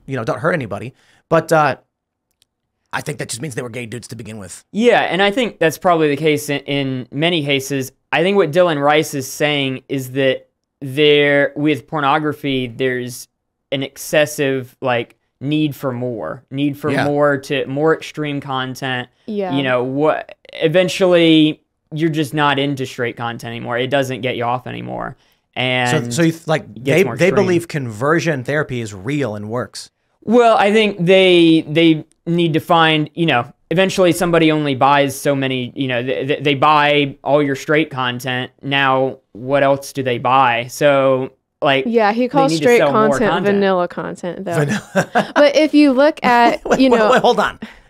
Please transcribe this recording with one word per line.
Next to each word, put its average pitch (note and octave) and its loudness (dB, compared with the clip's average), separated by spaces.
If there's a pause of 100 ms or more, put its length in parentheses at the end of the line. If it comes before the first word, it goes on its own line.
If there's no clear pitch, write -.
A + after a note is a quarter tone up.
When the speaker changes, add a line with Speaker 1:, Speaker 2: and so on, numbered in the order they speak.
Speaker 1:
you C3+ -8
know, A#2 -6
don't A#2 -4
hurt E3 0
anybody. A2 -8 (340)
But, D#3+ 0
uh, D3+ 2 (1160)
I B2+ -6
think C3+ -10
that C#3+ -12
just A2+ -12
means C#3+ -10
they C#3+ -8
were B2 -12
gay A#2+ -12
dudes A2 -14
to - -16
begin A2 -16
with. F#2 -18
Speaker 2:
Yeah, G#3+ 2
and E3+ -2
I G3+ 2
think G3+ -4
that's D#3+ 0
probably E3 2
the C#3+ 0
case D3 0
in, C#3+ -4
in C3+ -6
many D#3+ -2
cases. C3+ -4 (200)
I D3+ 0
think G3+ 2
what E3 2
Dylan E3 2
Rice D3+ 2
is C3+ -6
saying C#3 -2
is C3 -6
that C3 0 (320)
there, C#3+ 2
with D3 -2
pornography, C#3+ -2
there's B2 -6 (440)
an C#3 -4
excessive, C#3 -4
like, B2 -4 (260)
need D3 -2
for C3+ -6
more, A#2+ -8
need C#3 -4
for D3+ -6
Speaker 1:
Yeah. C3+ -2
Speaker 2:
more C#3+ 2
to, C#3 -6
more D3+ 0
extreme D3 -6
content. C3 -6 (180)
Speaker 3:
Yeah. G3 -4
Speaker 2:
You C#3 0
know, B2+ 0
what, C#3 -2 (180)
eventually E3 4 (320)
you're D#3 0
just D3 -4
not D3 0
into C#3 -4
straight A#2+ -8
content A#2 -8
anymore. A#2+ -6
It B2+ -2
doesn't C3 -2
get A#2+ -4
you A#2 -4
off A#2+ -4
anymore. A#2+ -10 (420)
And B2+ 0
Speaker 1:
So, D3 -2
so - -
you E3 2
th-, E3 -12
like, D#3 -2
Speaker 2:
it G#2+ -18
gets C#3 2
Speaker 1:
they, F#3+ 4
Speaker 2:
more A#2+ -2
Speaker 1:
they E3 2
Speaker 2:
extreme. G3 2
Speaker 1:
believe E3+ 0
conversion C3+ -2
therapy C#3 -4
is G#2+ -10
real A2 -6
and G#2 -10
works. A2+ -10 (320)
Speaker 2:
Well, A3+ 4
I G3 4
think G#3 2
they, F3 6
they D#3+ 2 (220)
need E3+ 0
to D#3+ 0
find, D#3+ 2
you E3+ 0
know, B2 0 (200)
eventually F#3 2
somebody E3 2
only D3 -2
buys C#3 2
so C#3+ -2
many, C3 -4
you C3+ -4
know, B2 -2
th-, B2+ -4
th-, C3+ -4
they C#3+ 0
buy D3 2
all D3 2
your C#3 -2
straight D3+ 0
content. B2+ -6 (100)
Now, C3+ 0 (140)
what C3+ -2
else C#3 0
do C#3 -6
they B2 -2
buy? B2 2
So, C3+ 2 (280)
like, C#3 2
Speaker 3:
Yeah, A3 2
he A3+ -2
Speaker 2:
they B3+ 0
Speaker 3:
calls C4+ 2
Speaker 2:
need D#3+ 0
to D3 0
Speaker 3:
straight A#3+ 4
Speaker 2:
sell G3 4
more - 4
Speaker 3:
content G#3+ 0
Speaker 2:
content. F#3+ 0
Speaker 3:
vanilla F#3+ 0
content, F3 -10
though. E3+ -4
Speaker 1:
Vanilla. F#3+ -2
<laughs> - -10
Speaker 3:
But D4 4
if D4+ 2
you D4 6
look C#4+ 2
at, A#3+ 4
Speaker 1:
<laughs> - -
Wait, - 0
Speaker 3:
you C4 6
Speaker 1:
wait, A#3+ 4
Speaker 3:
know G#3+ 4
Speaker 1:
wait, A#3+ 4
hold A#3 4
on. A#2+ -4 (300)